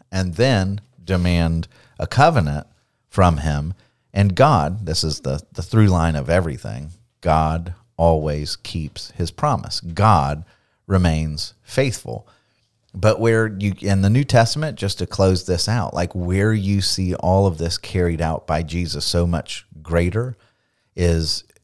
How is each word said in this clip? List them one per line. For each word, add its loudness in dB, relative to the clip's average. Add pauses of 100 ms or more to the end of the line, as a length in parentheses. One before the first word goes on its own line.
(120)
and -2
then 0 (240)
demand 2 (320)
a -4
covenant 2 (420)
from 4
him. -4 (400)
And 2
God, 2
this -2
is -4
the, -4 (100)
the -10
through 4
line 2
of -4
everything, -4 (280)
God 0 (240)
always 0
keeps -10
his -6
promise. -4
God 2 (420)
remains 0
faithful. -4 (640)
But 2
where 2
you, -2
in 0
the 4
New 4
Testament, 0
just -4
to -4
close 2
this -2
out, -2
like, -4
where 0
you 0
see -2
all 2
of -2
this -4
carried -2
out -4
by -2
Jesus -6
so 0
much -6 (160)
greater -2 (560)
is, 0 (200)